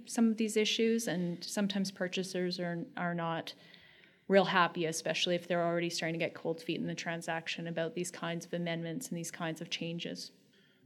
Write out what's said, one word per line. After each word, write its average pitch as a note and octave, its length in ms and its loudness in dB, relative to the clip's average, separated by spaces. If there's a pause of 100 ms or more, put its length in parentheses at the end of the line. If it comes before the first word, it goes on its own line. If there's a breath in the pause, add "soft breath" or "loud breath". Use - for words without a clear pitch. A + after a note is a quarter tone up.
some A3+ 240 4
of G#3+ 80 2
these A3 200 2
issues. A3+ 500 4
And F3 360 -2
sometimes G3 460 0
purchasers F3+ 680 -2
are, E3+ 260 -2 (120)
are E3+ 180 0
not E3 380 -2 (720 soft breath)
real F#3+ 180 8
happy, E3+ 400 4
especially D#3+ 480 0
if F3 140 0
they're F3 180 2
already E3+ 240 2
starting E3+ 300 -2
to E3+ 40 2
get - 120 -2
cold E3 260 -4
feet - 180 -2
in - 80 -2
the E3+ 60 -4
transaction E3 760 -4
about E3 280 -2
these F3+ 160 -4
kinds E3+ 340 -4
of - 80 -8
amendments E3 540 -2
and F3 100 -4
these E3 140 -4
kinds D#3+ 300 -4
of E3+ 100 -8
changes. E3+ 600 -6 (540 soft breath)